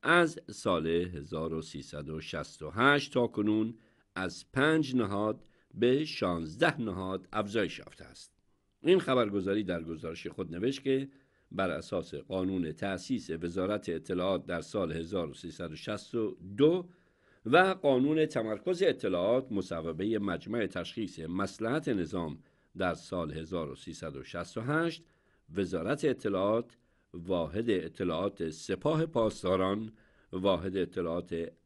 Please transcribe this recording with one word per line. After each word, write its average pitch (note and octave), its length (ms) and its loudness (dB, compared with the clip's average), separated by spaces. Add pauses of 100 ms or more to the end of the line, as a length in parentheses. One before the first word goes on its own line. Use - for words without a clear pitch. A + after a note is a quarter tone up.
از E3 380 4 (100)
سال E2+ 360 2
هزار E2 680 0
و D#2+ 80 -4
سیصد D2 460 -10
و D#2 120 -6
شصت - 420 -8
و D2+ 80 -8
هشت C#3 420 4
تا A#2+ 140 2
کنون G#2+ 480 2 (400)
از F#2 380 -6
پنج C#3 440 2
نهاد G#2+ 480 0 (300)
به B2+ 300 4
شانزده F#2 760 0
نهاد F#2+ 520 -4
افزایش G#2 460 0
یافته - 260 -18
است. - 280 -20 (500)
این F#3 160 6
خبرگزاری G#2 640 2
در F2 180 -2
گزارش E2 440 -8
خود F2 280 -6
نوشت A#2+ 280 -2
که C3+ 260 0 (440)
بر F#2+ 180 0
اساس E2 440 -4
قانون F#2 580 -2
تأسیس F#2+ 580 -4
وزارت F2+ 580 -2
اطلاعات F2+ 580 -2
در E2+ 140 -4
سال E2+ 320 -2
هزار E2 380 -4
و C#2 40 -12
سیصد E2 380 -10
و D#2 40 -10
شصت - 380 -8
و A2 220 0 (200)
دو E3+ 280 6 (600)
و F#3 280 8
قانون D3 520 4
تمرکز C3 560 -2
اطلاعات A2+ 720 2
مصوبهٔ F2+ 640 -2
مجمع G2+ 480 -2
تشخیص F2+ 520 -6
مصلحت G2 720 -2
نظام F2 500 -2 (400)
در F2+ 160 0
سال E2 380 -4
هزار D#2+ 380 -6
و C2 60 -10
سیصد D#2+ 400 -10
و C2 60 -8
شصت E2+ 340 -10
و A2+ 40 -4
هشت، D#3 440 -2 (520)
وزارت F#2+ 480 0
اطلاعات A2 720 2 (380)
واحد F2+ 560 0
اطلاعات F2 800 0
سپاه D3+ 560 0
پاسداران، G#2 840 2 (400)
واحد F#2 440 2
اطلاعات E2+ 760 -2 (140)